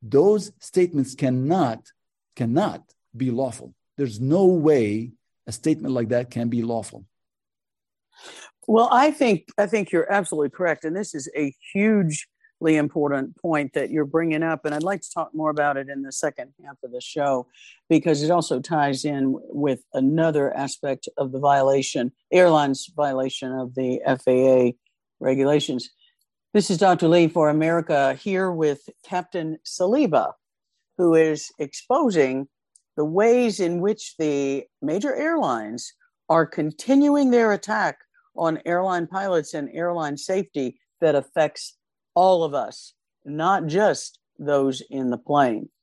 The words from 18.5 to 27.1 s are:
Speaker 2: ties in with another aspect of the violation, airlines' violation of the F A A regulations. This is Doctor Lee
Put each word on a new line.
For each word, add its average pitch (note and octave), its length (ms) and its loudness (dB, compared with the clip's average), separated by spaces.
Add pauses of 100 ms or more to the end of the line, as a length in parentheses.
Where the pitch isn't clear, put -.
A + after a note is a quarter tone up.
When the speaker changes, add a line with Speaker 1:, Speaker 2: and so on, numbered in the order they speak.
Speaker 2:
ties C#3+ 460 -2
in C3+ 300 -2 (120)
with C#3 460 -4
another D3 600 2
aspect C#3 540 -8 (100)
of C3+ 140 -4
the C3 80 -6
violation, C#3 720 2 (180)
airlines' D#3 640 4
violation C3 600 -4
of B2+ 200 -8
the B2+ 300 -4
F C3 240 0
A C3 220 4
A B2+ 260 4 (460)
regulations. C3+ 680 0 (640)
This G#3 180 2
is F3 60 0
Doctor F3+ 300 4
Lee E3+ 200 6